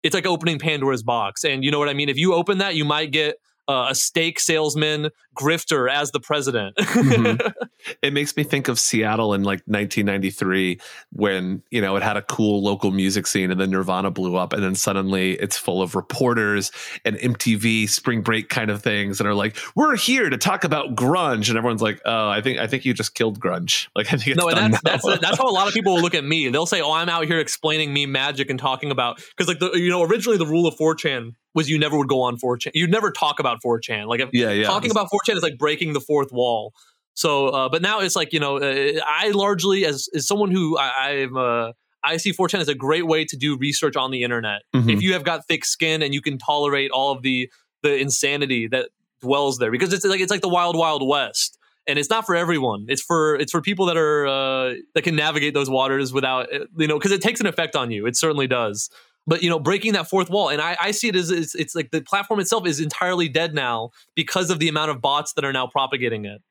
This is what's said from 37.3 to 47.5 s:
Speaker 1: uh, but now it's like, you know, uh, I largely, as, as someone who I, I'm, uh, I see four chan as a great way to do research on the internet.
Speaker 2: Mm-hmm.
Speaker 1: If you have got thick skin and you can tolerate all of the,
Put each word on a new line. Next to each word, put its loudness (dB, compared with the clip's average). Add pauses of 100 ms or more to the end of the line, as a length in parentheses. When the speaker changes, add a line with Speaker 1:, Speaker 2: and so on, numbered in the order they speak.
Speaker 1:
uh, 2
but 0
now 0
it's 0
like, -2
you 0
know, 0
uh, 0
I 0
largely, 2
as, -2
as -2
someone 2
who 2
I, 0
I'm, -2
uh, 0 (320)
I 0
see -2
four 0
chan 0
as 0
a 0
great 0
way 2
to -8
do 0
research -2
on -2
the -4
internet. -2 (120)
Speaker 2:
Mm-hmm. 4
Speaker 1:
If 4
you 2
have -2
got -4
thick 0
skin 0
and -2
you -2
can -4
tolerate 0
all 0
of -8
the, 0 (340)